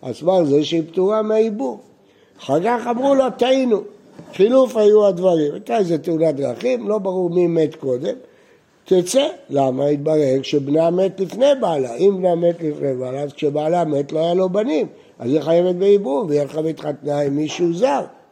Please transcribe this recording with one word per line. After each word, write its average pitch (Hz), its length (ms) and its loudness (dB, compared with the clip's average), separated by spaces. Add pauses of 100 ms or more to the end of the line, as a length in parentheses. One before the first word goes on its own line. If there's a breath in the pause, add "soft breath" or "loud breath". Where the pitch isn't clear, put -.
על 131 120 -10
סמך 180 300 0
זה 147 200 2
שהיא 165 280 -2
פטורה 202 300 0
מהעיבור. 220 580 -2 (600 soft breath)
אחר 151 240 -2
כך 233 260 -2
אמרו 262 260 2
לה, 262 160 2
"טעינו, 254 500 0 (520)
חילוף 247 440 4
היו 208 280 6
הדברים." 170 480 2
הייתה 208 240 -4
איזה 175 200 0
תאונת 160 380 0
דרכים, 202 540 -4
לא 214 80 0
ברור 185 320 -2
מי 175 180 2
מת 160 280 0
קודם. 139 400 -4 (680 soft breath)
תצא. 190 420 2 (220)
למה? 135 360 0
התברר 143 560 2
שבנה 147 480 0
מת 185 300 -2
לפני 196 280 0 (140)
בעלה. 139 340 -2
אם 190 220 2
בנה 180 180 2
מת 170 260 2
לפני 147 320 -4
בעלה, 127 280 -6
אז 143 120 -8
כשבעלה 156 520 -2
מת 143 260 -2
לא 156 80 -2
היה 170 140 0
לו 185 160 0
בנים, 220 380 -2 (320 loud breath)
אז 120 120 -4
היא 151 100 2
חייבת 175 340 2
בעיבור, 202 520 2
והיא 147 140 0
הלכה 143 220 -4
והתחתנה 147 560 -6
עם 139 160 -2
מישהו 156 380 -2
זר. 254 280 0 (300)